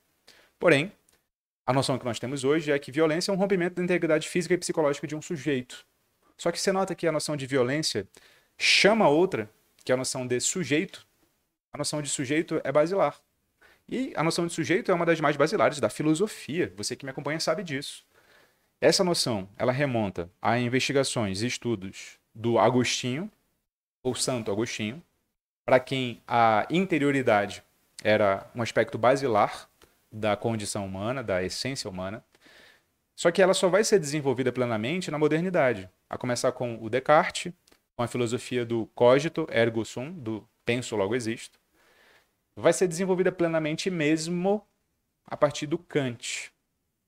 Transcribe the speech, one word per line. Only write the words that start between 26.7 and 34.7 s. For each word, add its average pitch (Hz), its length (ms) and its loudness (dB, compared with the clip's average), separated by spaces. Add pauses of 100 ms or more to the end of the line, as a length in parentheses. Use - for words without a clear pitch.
era 107 500 2
um 117 80 -4
aspecto 113 360 0
basilar 123 720 2 (440)
da 107 260 -2
condição 104 480 -4
humana, 104 360 -6
da 95 220 -2
essência 123 460 -8
humana. 95 340 -10 (920)
Só 170 160 2
que 190 100 4
ela 180 120 6
só 185 140 2
vai 190 160 4
ser 208 160 4
desenvolvida 135 520 0
plenamente 123 600 -2